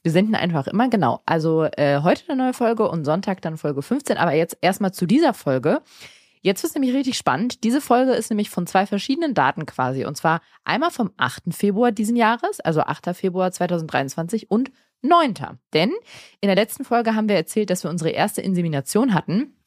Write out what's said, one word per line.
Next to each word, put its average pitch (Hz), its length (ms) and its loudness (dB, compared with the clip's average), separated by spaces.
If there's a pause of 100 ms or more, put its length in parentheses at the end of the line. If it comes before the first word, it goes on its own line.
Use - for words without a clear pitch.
Wir 170 80 0
senden 202 240 2
einfach 165 320 -2
immer, 247 220 0
genau. 170 360 2
Also, 160 400 2
äh, 143 380 2
heute 190 260 2
eine 262 140 -2
neue 254 100 0
Folge 226 360 0
und 160 160 -4
Sonntag 185 380 -2
dann 160 160 -6
Folge 143 240 -4
fünfzehn. 285 340 -2
Aber 170 160 2
jetzt 160 280 0
erstmal 190 320 0
zu - 140 -2
dieser 262 280 4
Folge. 147 480 0 (580)
Jetzt 196 240 0
wird's 330 100 -4
nämlich 262 200 0
richtig 269 220 0
spannend. 165 460 -2
Diese 240 180 2
Folge 254 320 2
ist - 180 -2
nämlich 208 200 -2
von 175 160 -4
zwei 190 200 2
verschiedenen 269 480 -2
Daten 139 320 2
quasi. 131 380 -2
Und 151 120 -6
zwar 165 240 0 (240)
einmal 277 260 0
vom 220 260 -4
achten 135 360 -4
Februar 214 400 2
diesen 226 240 -2
Jahres, 240 440 0
also 156 220 0
achter - 320 -4
Februar 185 380 -2
zweitausenddreiundzwanzig 165 960 -4
und 240 200 0 (320)
neunter. 254 560 2 (160)
Denn 175 160 4 (500)
in 202 80 -2
der 190 80 4
letzten 302 280 0
Folge 233 300 0
haben 220 140 0
wir 202 80 2
erzählt, 196 340 -2
dass 180 140 -2
wir 156 60 -4
unsere 160 200 -2
erste - 320 -2
Insemination 175 720 0
hatten. 208 420 0 (120)